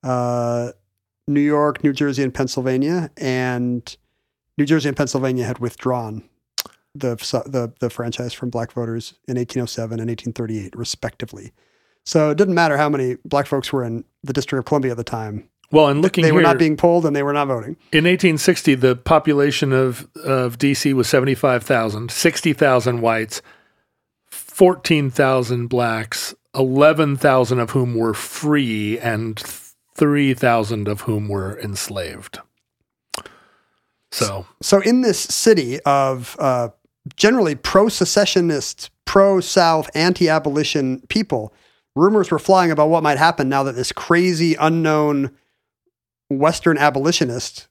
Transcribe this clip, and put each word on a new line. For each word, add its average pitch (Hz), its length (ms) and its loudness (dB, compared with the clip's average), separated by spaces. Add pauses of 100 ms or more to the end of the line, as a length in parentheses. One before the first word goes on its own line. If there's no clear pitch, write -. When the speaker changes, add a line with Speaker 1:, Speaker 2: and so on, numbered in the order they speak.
Speaker 1:
Uh, 120 680 -2 (540)
New 143 140 0
York, 147 420 0
New 143 120 0
Jersey, 139 280 -2
and 127 120 -2
Pennsylvania. 135 800 -2
And 123 800 -4 (640)
New 143 80 2
Jersey 147 220 2
and 135 80 -4
Pennsylvania 131 500 -2
had 120 140 -6
withdrawn 117 680 -6 (680)
the, 127 220 -4
su-, - 300 -4
the, 123 340 -6
the 120 80 -2
franchise 117 460 -8
from 123 160 -8
black 117 220 -6
voters 117 420 -8 (120)
in 123 120 -4
eighteen 123 240 -4
oh 120 40 -6
seven 113 340 -8
and 117 100 -6
eighteen 117 240 -8
thirty-eight, 110 420 -8
respectively. 113 760 -10 (520)
So 151 260 2
it 147 60 0
didn't 190 180 4
matter 165 220 4
how 147 140 2
many 127 340 -2
black 143 220 0
folks 135 260 -4
were 131 120 -2
in 117 200 -6 (180)
the 135 120 -2
District 135 240 0
of 120 80 -6
Columbia 135 240 0
at 117 80 -6
the 117 60 -6
time. 107 440 -8 (240)
Speaker 2:
Well, 151 160 8
and 143 140 2
looking 180 200 0
Speaker 1:
They 160 80 4
were 175 100 4
Speaker 2:
here, 165 80 6
Speaker 1:
not 185 100 2
being 156 180 2
polled 170 300 2
and 147 100 0
they 143 60 0
were 143 100 0
not 143 160 0
voting. 123 300 -6 (120)
Speaker 2:
in 156 140 4
eighteen 175 320 2
sixty, 165 380 2
the 127 200 4
population 143 800 2
of, 131 340 0 (160)
of 127 360 -2
D 139 160 2
C 139 180 0
was 127 160 0
seventy-five 131 560 2
thousand, 113 460 -2
sixty - 420 0
thousand 127 480 2
whites, 113 400 -2 (880)
fourteen 170 800 2
thousand 123 580 0
blacks, 113 680 -4 (200)
eleven 143 600 4
thousand 127 440 2
of 113 100 -4
whom 123 240 -2
were 113 200 0
free, 117 840 -2
and 113 420 -4 (560)
three 147 380 2
thousand 113 520 0
of 104 160 -6
whom 107 260 -4
were 98 320 -6
enslaved. 95 760 -10 (1700)
So, 98 340 -4 (160)
Speaker 1:
So 196 180 4
in 233 200 2
this 226 180 0
city 156 600 0
of, 135 580 0
uh, 123 300 0 (480)
generally 208 400 2
pro-secessionist, 190 1300 0 (160)
pro-South, 180 880 2
anti-abolition 151 1120 0
people, 135 440 -4 (440)
rumors 190 340 2
were 160 80 0
flying 185 320 4
about 151 200 4
what 165 120 2
might 147 160 2
happen 156 300 2
now 139 160 0
that 135 100 -4
this 127 160 -4
crazy, 170 640 2
unknown 151 800 0 (960)
Western 151 480 2
abolitionist 143 920 0